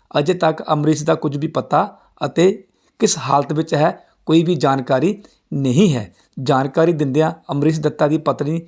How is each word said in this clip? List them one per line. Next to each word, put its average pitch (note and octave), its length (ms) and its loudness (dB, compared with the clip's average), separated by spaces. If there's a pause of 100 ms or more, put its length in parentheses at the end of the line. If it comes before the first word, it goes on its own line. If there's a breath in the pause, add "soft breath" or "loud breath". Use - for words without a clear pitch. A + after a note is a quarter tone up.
(200)
ਅਜੇ D3+ 140 0
ਤੱਕ D#3+ 360 -2
ਅੰਮ੍ਰਿਤ D3+ 340 0
ਦਾ D#3 120 2
ਕੁਝ D3 220 -6
ਵੀ C#3+ 100 -4
ਪਤਾ - 520 -2 (260 soft breath)
ਅਤੇ F#3 380 0 (360)
ਕਿਸ - 180 0
ਹਾਲਤ C#3 360 0
ਵਿੱਚ D#3 200 -4
ਹੈ, D#3 340 0 (180 soft breath)
ਕੋਈ E3 180 4
ਵੀ F3 120 0
ਜਾਣਕਾਰੀ C3+ 680 0 (300 loud breath)
ਨਹੀਂ C#3 420 2
ਹੈ। G#2+ 200 -8 (280 soft breath)
ਜਾਣਕਾਰੀ C#3+ 500 2
ਦਿੰਦਿਆਂ D3+ 380 0 (180)
ਅੰਮ੍ਰਿਤ D3+ 300 0
ਦੱਤਾ D3+ 280 0
ਦੀ D3+ 100 0
ਪਤਨੀ D3+ 500 -4